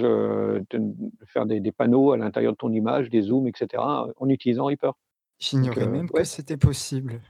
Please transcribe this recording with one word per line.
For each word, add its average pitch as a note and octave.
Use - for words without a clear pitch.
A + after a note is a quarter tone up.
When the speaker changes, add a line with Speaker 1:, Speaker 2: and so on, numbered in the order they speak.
Speaker 1:
euh, G#2+
te, A#2+
faire A2+
des, A2
des G2+
panneaux B2+
à B2+
l'intérieur A2+
de G#2+
ton A#2+
image, A#2
des A2+
zooms, B2
et A#2
cetera, A#2+
en C3
utilisant B2+
Reaper. C#3+
Speaker 2:
J'ignorais C3
Speaker 1:
Donc, A#2+
euh, A#2+
Speaker 2:
même D#3+
Speaker 1:
ouais. D#3
Speaker 2:
que -
c'était D#3
possible. C3+